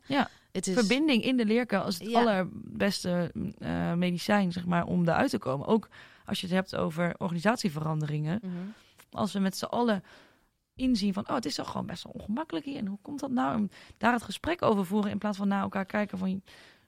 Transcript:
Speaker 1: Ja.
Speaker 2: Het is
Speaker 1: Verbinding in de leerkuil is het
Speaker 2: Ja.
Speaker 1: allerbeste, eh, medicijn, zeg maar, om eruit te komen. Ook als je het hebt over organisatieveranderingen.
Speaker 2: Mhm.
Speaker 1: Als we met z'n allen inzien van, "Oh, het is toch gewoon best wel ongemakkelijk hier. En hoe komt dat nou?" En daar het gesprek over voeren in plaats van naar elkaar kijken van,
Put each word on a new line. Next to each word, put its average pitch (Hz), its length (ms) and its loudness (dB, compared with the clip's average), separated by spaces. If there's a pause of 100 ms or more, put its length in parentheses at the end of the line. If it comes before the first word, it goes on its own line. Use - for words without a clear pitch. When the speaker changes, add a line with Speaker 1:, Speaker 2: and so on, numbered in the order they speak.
Speaker 1:
Ja. 269 220 2 (240)
Speaker 2:
Het 190 140 -4
is 190 80 0
Speaker 1:
Verbinding 247 500 4
in 262 120 2
de 240 80 2
leerkuil 220 420 2
is 202 120 -2
het 190 100 -8
Speaker 2:
Ja. 233 120 4
Speaker 1:
allerbeste, 185 1120 0 (260)
eh, 170 360 -2
medicijn, 180 580 2
zeg 175 140 -6
maar, 175 200 2
om 180 160 2
eruit 175 280 4
te 226 80 0
komen. 143 280 -4
Ook 214 220 2 (360)
als - 160 -4
je 190 60 -8
het 175 80 -2
hebt 190 220 0
over 175 420 -2
organisatieveranderingen. 156 1200 0
Speaker 2:
Mhm. 185 100 -8 (580)
Speaker 1:
Als 214 220 -2
we 202 60 -2
met 190 180 0
z'n - 80 -4
allen 226 400 0 (680)
inzien 226 380 2
van, 190 160 -4
"Oh, - 60 -2
het 233 120 -2
is 294 80 -4
toch - 160 -6
gewoon 127 160 -4
best - 180 -10
wel - 80 -16
ongemakkelijk 311 520 -6
hier. 277 140 -8
En 208 80 -4
hoe 196 160 -6
komt 294 180 -10
dat 277 100 -6
nou?" 262 260 0
En 208 140 0 (280)
daar 233 140 2
het 240 100 0
gesprek - 400 -4
over 202 240 4
voeren 208 240 0
in 208 80 -4
plaats 208 180 -2
van 196 120 0
naar 196 140 2
elkaar 196 240 -4
kijken 208 320 -2
van, 190 240 -2 (460)